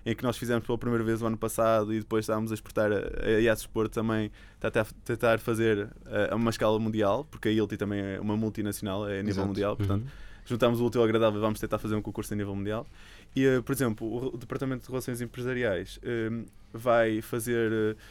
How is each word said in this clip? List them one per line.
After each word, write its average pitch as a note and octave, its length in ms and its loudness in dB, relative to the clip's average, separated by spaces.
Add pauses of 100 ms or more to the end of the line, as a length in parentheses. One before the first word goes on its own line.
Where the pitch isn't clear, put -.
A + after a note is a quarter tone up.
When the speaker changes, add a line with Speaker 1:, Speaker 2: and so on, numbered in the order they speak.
Speaker 1:
em A2+ 100 0
que - 100 -4
nós - 120 0
fizemos A#2 300 -2
pela A#2+ 100 0
primeira A#2 280 0
vez A2+ 180 0
o A#2 40 0
ano A2 120 0
passado A2 560 2
e A2 60 0
depois A2 240 0
estávamos A2 260 -2
a A2 40 -2
exportar G#2+ 380 0
a, - 340 -2
a A2 140 4
ias A2+ 240 4
Porto A2 280 -2
também, A2 380 0 (280)
tá, A2+ 140 -2
tá, A2 120 2 (200)
tentar A2+ 340 2
fazer, A2 500 0 (180)
eh, G#2 260 0
a - 20 0
uma A2+ 160 2
escala A2 300 2
mundial, A2 440 0
porque - 240 -6
a G#2+ 40 4
ilti G#2+ 240 2
também G2+ 240 -2
é F#2+ 200 -6
uma G#2 160 0
multinacional, G#2 720 -2
é G2+ 120 -4
a - 20 -4
nível G#2 80 0
Speaker 2:
Exato. F#2+ 180 0
Speaker 1:
mundial, G2+ 280 0
portanto, G2+ 260 0
Speaker 3:
Uhum. C3+ 80 -10 (360)
Speaker 1:
juntámos A#2+ 340 2
o A#2+ 60 4
útil A#2 140 2
ao A#2 60 8
agradável A2 320 4
e - 20 -2
vamos A2 200 0
tentar G#2+ 180 -2
fazer G#2+ 160 -2
um G#2+ 80 0
concurso G#2+ 320 -8
a - 20 -2
nível G2+ 200 -2
mundial. G#2 280 -4 (520)
E, C3+ 100 4
eh, C3 140 4
por A#2+ 120 -4
exemplo, A#2+ 320 0
o A2 140 -4
re-, B2 160 -4
o - 20 -8
Departamento C3 460 -6
de - 60 -18
Relações B2 320 -6
Empresariais, A#2+ 840 -2
ehm, A2+ 440 -4 (260)
vai A#2 480 4
fazer, A#2 520 0
eh, A2 240 2 (140)